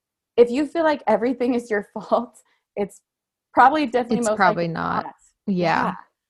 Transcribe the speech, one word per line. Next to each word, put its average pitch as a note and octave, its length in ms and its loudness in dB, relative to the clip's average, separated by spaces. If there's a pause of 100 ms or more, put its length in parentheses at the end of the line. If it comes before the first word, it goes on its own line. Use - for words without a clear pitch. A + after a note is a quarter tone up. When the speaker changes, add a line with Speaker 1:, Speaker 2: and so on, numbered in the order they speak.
(380)
Speaker 1:
if A#3+ 120 6
you C#4 160 -2
feel E4 180 -2
like D4+ 240 0
everything A#3+ 460 0
is A#3+ 160 -6
your G3+ 240 -2
<laughs> - 0 -
fault, A3+ 480 -4 (340)
it's G3+ 260 -8 (520)
probably C#4+ 320 4
definitely A#3 340 -2
Speaker 2:
It's A#3 100 -2
Speaker 1:
most G#3+ 80 0
Speaker 2:
probably F3 300 2
Speaker 1:
likely E3 60 -6
Speaker 2:
not. E3+ 320 -4
Speaker 1:
not. - 100 -18 (320)
Speaker 2:
Yeah. F3 380 0
Speaker 1:
Yeah. F3+ 100 -4 (340)